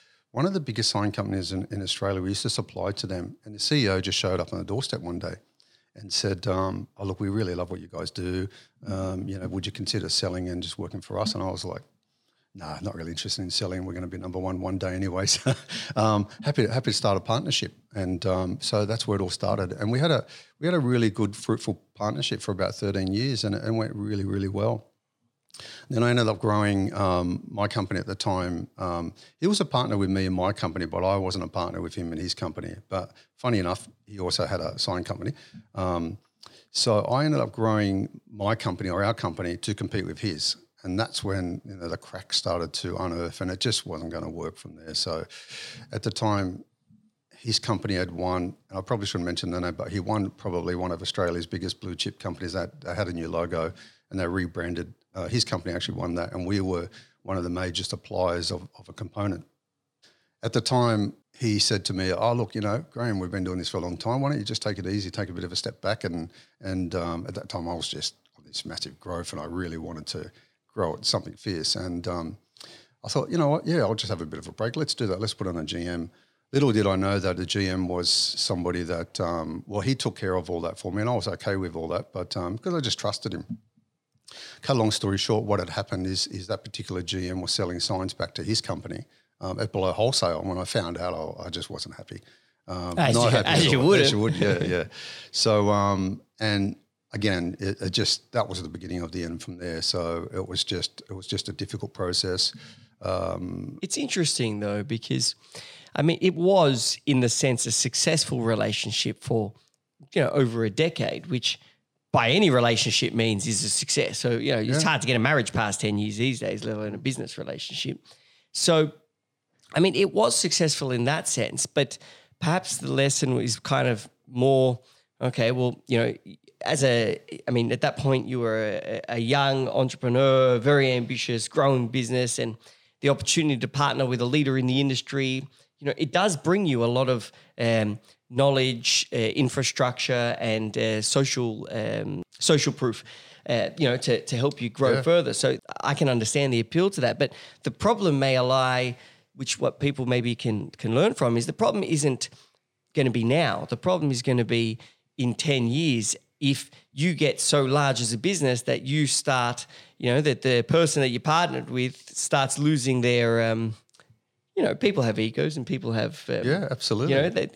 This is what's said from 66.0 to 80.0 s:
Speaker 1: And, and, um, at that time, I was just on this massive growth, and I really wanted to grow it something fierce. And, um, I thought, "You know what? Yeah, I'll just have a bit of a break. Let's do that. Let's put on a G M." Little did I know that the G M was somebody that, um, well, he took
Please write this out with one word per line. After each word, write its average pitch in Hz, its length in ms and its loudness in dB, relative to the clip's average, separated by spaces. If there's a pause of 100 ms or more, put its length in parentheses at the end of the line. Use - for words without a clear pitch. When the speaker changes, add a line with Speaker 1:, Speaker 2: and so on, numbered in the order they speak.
Speaker 1:
And, 85 260 -4 (320)
and, 92 320 -4
um, 85 340 -4
at - 60 -10
that - 160 -10
time, 85 180 -6
I 87 60 -4
was 80 140 -6
just - 260 -6 (240)
on 73 80 -20
this - 180 -10
massive 76 340 -10
growth, 87 340 -8
and 80 80 -10
I 76 40 -8
really 85 320 -6
wanted 80 300 -10
to - 260 -10 (400)
grow 87 220 0
it - 100 -10
something - 300 -2
fierce. 90 420 -2
And, 90 320 -4
um, 87 300 -6 (640)
I - 40 -8
thought, - 220 0
"You 175 60 0
know 156 120 4
what? 156 180 2
Yeah, 165 140 2
I'll 110 140 2
just - 160 -4
have 87 120 -2
a 82 40 -4
bit 78 120 -12
of 82 100 -12
a 80 40 -12
break. 117 240 -4
Let's 156 180 -2
do - 140 -2
that. 92 120 -2
Let's 110 140 -2
put - 120 -6
on 85 120 -4
a 80 60 -4
G 85 220 -6
M." 85 240 -4 (440)
Little 139 180 6
did 107 140 4
I 95 100 4
know 98 220 2
that 92 180 0
the 92 80 -4
G 98 240 0
M 92 180 0
was 90 220 -2
somebody 87 760 0
that, 85 360 -4
um, 85 460 -4
well, 101 160 -4
he 131 120 0
took 120 240 -4